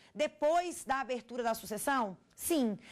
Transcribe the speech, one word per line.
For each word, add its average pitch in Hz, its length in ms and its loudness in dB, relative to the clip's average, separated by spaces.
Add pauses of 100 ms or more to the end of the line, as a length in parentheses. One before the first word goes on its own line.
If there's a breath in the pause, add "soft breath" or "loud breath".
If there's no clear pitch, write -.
(140)
depois 302 720 0
da 269 160 0
abertura 240 420 -6
da 226 100 2
sucessão? 220 640 -2 (200)
Sim, 247 420 2 (120 loud breath)